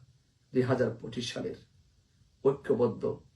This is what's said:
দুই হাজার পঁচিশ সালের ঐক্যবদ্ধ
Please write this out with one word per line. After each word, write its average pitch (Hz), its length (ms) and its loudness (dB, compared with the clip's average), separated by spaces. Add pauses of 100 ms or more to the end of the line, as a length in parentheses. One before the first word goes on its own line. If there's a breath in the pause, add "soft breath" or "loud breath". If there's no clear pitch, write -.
(540)
দুই 131 80 4
হাজার 123 400 2
পঁচিশ 117 320 -8
সালের 131 220 -6 (880)
ঐক্যবদ্ধ - 760 0 (160)